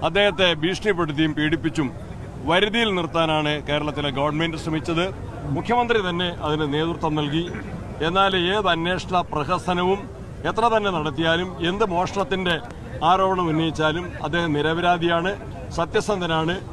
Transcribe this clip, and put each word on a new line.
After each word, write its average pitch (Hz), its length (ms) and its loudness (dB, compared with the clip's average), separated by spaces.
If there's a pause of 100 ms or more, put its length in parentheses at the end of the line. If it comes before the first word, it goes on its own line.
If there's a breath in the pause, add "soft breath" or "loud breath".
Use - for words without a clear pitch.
അദ്ദേഹത്തെ 196 400 4 (140)
ഭീഷണിപ്പെടുത്തിയും 165 760 0
പീഡിപ്പിച്ചും 151 500 0 (640)
വരുതിയിൽ 214 480 4
നിർത്താനാണ് 156 560 2 (140)
കേരളത്തിലെ 147 500 0
ഗവൺമെന്റ് 151 460 0
ശ്രമിച്ചത്. 160 420 0 (520)
മുഖ്യമന്ത്രി 233 420 2 (100)
തന്നെ 175 200 -2 (180)
അതിന് 151 180 0 (100)
നേതൃത്വം 160 440 0
നൽകി. 151 260 -2 (640)
എന്നാൽ 190 260 4 (200)
ഏത് 208 220 2
അന്വേഷണ 175 420 -2 (160)
പ്രഹസനവും 180 680 0 (480)
എത്ര 185 140 0 (100)
തന്നെ 208 240 4
നടത്തിയാലും, 165 520 0 (200)
എന്ത് 208 240 2
മോഷണത്തിന്റെ 185 640 0 (540)
ആരോപണം 190 420 4
ഉന്നയിച്ചാലും 156 540 0 (200)
അദ്ദേഹം 170 320 0
നിരപരാധിയാണ്, 170 760 2 (460)
സത്യസന്ധനാണ്. 175 760 0 (180)